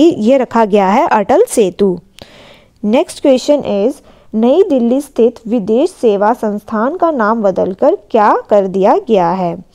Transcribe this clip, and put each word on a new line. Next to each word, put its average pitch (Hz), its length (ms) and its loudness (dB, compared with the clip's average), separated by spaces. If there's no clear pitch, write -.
ये 233 200 2
रखा 233 280 0
गया 196 240 0
है 254 180 2
अटल 247 420 2
सेतु। 190 480 0
Next 254 400 -2
question 277 400 2
is, 208 280 -2
नई 247 280 2
दिल्ली 262 380 0
स्थित 240 460 -2
विदेश 226 440 0
सेवा 208 420 0
संस्थान 220 640 -6
का 330 140 0
नाम 233 320 -2
बदलकर 190 540 -2
क्या 220 220 2
कर 202 180 2
दिया 196 300 0
गया 180 220 2
है? 180 260 -4